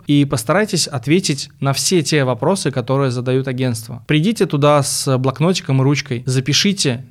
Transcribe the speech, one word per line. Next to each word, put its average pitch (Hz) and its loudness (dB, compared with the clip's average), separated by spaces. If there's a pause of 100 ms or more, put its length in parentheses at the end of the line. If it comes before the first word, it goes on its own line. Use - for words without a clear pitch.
и 143 4
постарайтесь 156 0
ответить 147 -2 (100)
на 139 0
все 170 0
те 143 0
вопросы, 143 0
которые 131 0
задают 127 -2
агентства. 127 -4
Придите 175 2
туда 147 4
с 135 -2
блокнотиком 135 0
и 131 2
ручкой, 135 0
запишите 135 0